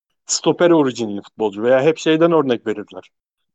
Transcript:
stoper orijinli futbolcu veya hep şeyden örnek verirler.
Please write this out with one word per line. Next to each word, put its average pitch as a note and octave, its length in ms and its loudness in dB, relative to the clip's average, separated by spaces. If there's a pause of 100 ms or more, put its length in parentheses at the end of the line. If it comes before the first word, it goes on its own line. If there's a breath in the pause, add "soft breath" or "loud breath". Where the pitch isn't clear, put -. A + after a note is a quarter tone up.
(260)
stoper - 440 0
orijinli A#2 520 0
futbolcu G#2 400 -6
veya B2+ 200 2
hep D#3 160 2
şeyden E3 340 2
örnek C#3 340 0
verirler. G#2 440 -10 (440)